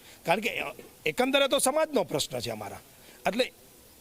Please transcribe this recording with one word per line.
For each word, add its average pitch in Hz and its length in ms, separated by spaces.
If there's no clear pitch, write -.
કારણ 175 140
કે, 220 100
અ, 147 240
એકંદરે 262 420
તો 269 120
સમાજનો 285 440
પ્રશ્ન 139 360
છે 113 100
અમારા, 101 300
એટલે 202 240